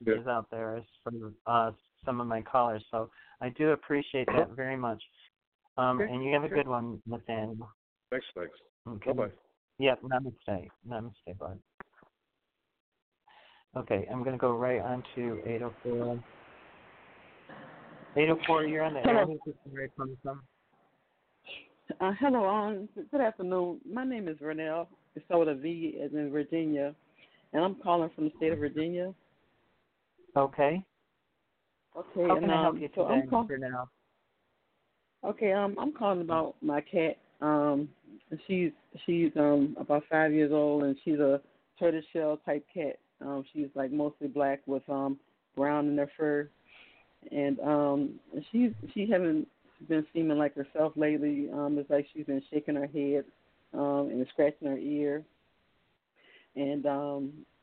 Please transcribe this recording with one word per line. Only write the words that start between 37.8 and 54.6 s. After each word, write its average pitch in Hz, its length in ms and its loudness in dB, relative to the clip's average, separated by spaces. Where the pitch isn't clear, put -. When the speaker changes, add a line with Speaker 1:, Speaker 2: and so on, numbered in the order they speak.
Speaker 4:
she's, 180 240 0
she's, 170 300 2
um, 147 440 4
about 147 300 0
five 156 220 4
years 151 220 4
old, 147 300 2
and 139 200 2
she's 151 160 0
a 139 220 4
tortoiseshell 160 640 0
type 147 280 -2
cat. 147 260 -6
Um, 139 320 -6
she's, 151 220 -4
like, 135 180 -4
mostly 147 360 -2
black 139 400 0
with, 135 220 -2
um, 139 300 -2
brown 147 300 2
in 147 100 0
her 143 180 0
fur, 147 320 0
and, 143 280 0
um, 147 600 2
she's, 233 200 4
she 208 180 -2
haven't 165 360 2
been 156 260 2
seeming 160 240 2
like 147 180 2
herself 151 420 0
lately. 147 540 2
Um, 143 260 0
it's 143 120 -4
like 143 240 4
she's 151 120 -10
been 135 160 -2
shaking 147 240 -2
her 143 120 -2
head, 143 380 0
um, 143 380 0
and 127 220 0
scratching 151 340 2